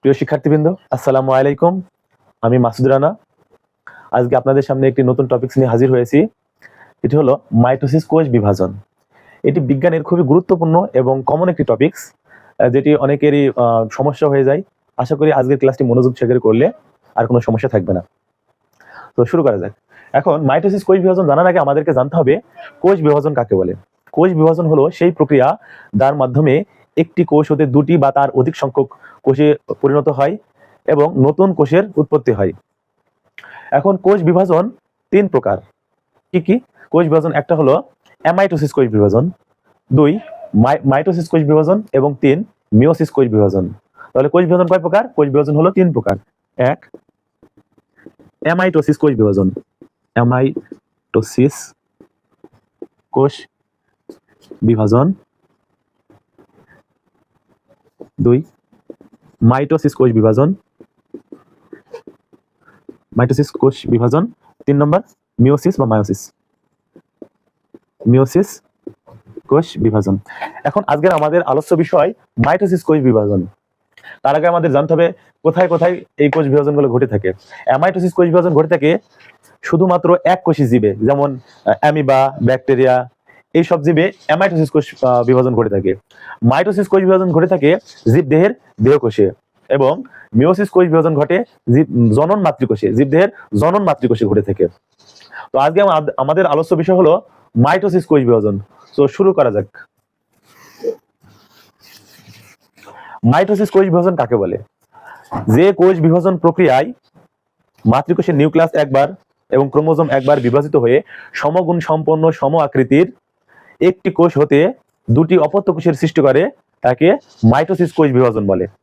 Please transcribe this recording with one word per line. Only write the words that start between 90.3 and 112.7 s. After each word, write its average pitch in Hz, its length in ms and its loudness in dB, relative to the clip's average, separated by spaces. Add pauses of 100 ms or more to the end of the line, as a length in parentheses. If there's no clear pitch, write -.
মিওসিস 175 340 2
কোষ 185 180 2
বিভাজন 160 280 0
ঘটে 160 280 -2 (300)
জীব-, 120 400 2
জনন 165 280 0
মাতৃকোষে, 113 520 -2
জীবদেহের 143 360 2 (300)
জনন 175 240 0
মাতৃকোষে 117 420 -2
ঘটে 101 160 0
থাকে। 95 260 -2 (840)
তো 131 60 0
আজকে 160 220 2
আমা-, 160 360 0
আমাদের 156 280 0
আলোচ্য 160 300 0
বিষয় 160 200 0
হলো 180 260 2 (340)
মাইটোসিস 170 500 0
কোষ 151 140 2
বিভাজন। 107 400 0 (360)
তো 143 120 2
শুরু 190 260 0
করা 127 180 0
যাক। 104 160 -4 (3500)
মাইটোসিস 190 480 0
কোষ 190 120 4
বিভাজন 175 320 0
কাকে 123 200 -4
বলে? 98 220 -2 (1000)
যে 185 180 4
কোষ 180 260 2
বিভাজন 170 380 0
প্রক্রিয়ায় 160 560 0 (920)
মাতৃকোষের 151 500 0
নিউক্লিয়াস 156 380 2
একবার 139 340 0 (420)
এবং 135 220 2
ক্রোমোজোম 156 380 0
একবার 135 300 0
বিভাজিত 143 360 -2
হয়ে 127 260 2 (320)
সমগুণ 170 460 -2
সম্পন্ন 156 520 0
সম 156 260 -2
আকৃতির 139 540 0 (680)